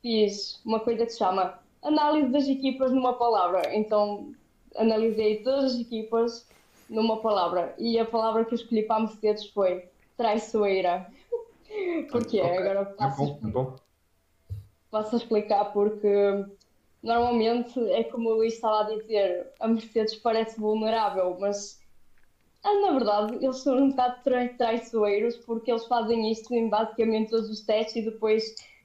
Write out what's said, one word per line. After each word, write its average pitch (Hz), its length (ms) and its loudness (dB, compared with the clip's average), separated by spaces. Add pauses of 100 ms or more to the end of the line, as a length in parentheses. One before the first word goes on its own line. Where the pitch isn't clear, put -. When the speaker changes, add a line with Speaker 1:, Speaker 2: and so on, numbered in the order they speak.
Speaker 1:
fiz 214 640 0
uma 220 140 0
coisa 226 260 0
que 226 60 -10
se - 60 -14
chama 185 420 0 (220)
análise 302 500 2
das 277 160 2
equipas 269 440 0
numa 254 260 2
palavra. 190 580 2
Então, 208 600 0 (420)
analisei 220 640 2
todas 262 320 0
as 240 60 -4
equipas 233 640 -4 (420)
numa 220 320 0
palavra, 180 580 0
e 226 200 0
a 226 60 2
palavra 220 400 0
que 233 80 -6
eu 233 40 -2
escolhi 220 260 0
para 220 140 0
a - 40 2
Mercedes 214 460 -2
foi 180 380 0 (320)
traiçoeira. 202 880 0 (640)
<laughs> 359 420 -4
Porquê? 233 300 -2
Speaker 2:
Ok. 175 180 0
Speaker 1:
Agora 196 260 0 (140)
Speaker 2:
É 135 80 0
Speaker 1:
passo 139 160 -2
a 143 40 0
Speaker 2:
bom, - 160 -8
é 113 40 -6
Speaker 1:
explicar. 107 40 -4
Speaker 2:
bom. 127 240 -4 (1160)
Speaker 1:
Passo 214 240 -2
a 226 40 2
explicar 208 540 0
porque 208 340 2 (960)
normalmente 233 760 0 (120)
é 226 120 2
como 233 260 -4
o 220 60 2
Luís 226 200 2
estava 214 260 0
a 214 160 -2
dizer, 196 500 0 (120)
a 220 80 -2
Mercedes 220 480 0
parece 226 440 -2
vulnerável, 214 800 0
mas, 202 400 -4 (840)
ah, 403 180 2
na 392 120 4
verdade 214 420 0 (100)
eles 254 140 -2
são 262 180 0
um 277 140 6
bocado 247 320 -2
trai-, 247 340 0
traiçoeiros 226 800 0
porque 226 340 -4
eles 226 160 -2
fazem 226 440 2
isto 220 220 -4
em 226 160 2
basicamente 220 640 0
todos 226 180 0
os 214 120 -10
testes 220 360 0
e 220 140 -4
depois, 220 440 0 (300)